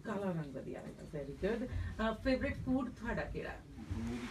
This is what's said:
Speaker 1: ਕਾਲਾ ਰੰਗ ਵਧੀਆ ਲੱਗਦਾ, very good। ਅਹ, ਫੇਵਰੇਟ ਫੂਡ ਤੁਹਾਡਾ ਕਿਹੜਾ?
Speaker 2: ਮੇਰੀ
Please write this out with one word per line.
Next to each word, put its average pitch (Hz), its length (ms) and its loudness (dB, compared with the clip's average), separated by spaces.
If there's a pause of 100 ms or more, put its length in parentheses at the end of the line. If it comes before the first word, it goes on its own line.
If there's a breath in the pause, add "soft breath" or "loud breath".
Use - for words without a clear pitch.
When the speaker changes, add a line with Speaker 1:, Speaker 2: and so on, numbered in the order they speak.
Speaker 1:
ਕਾਲਾ 196 260 2
ਰੰਗ 151 260 0
ਵਧੀਆ - 260 -6
ਲੱਗਦਾ, - 360 -6
very 139 140 -4
good। 220 360 2
ਅਹ, - 460 2
ਫੇਵਰੇਟ 262 420 4
ਫੂਡ 254 340 2
ਤੁਹਾਡਾ 214 320 -2
ਕਿਹੜਾ? - 280 -2 (480)
Speaker 2:
ਮੇਰੀ 117 200 0 (120)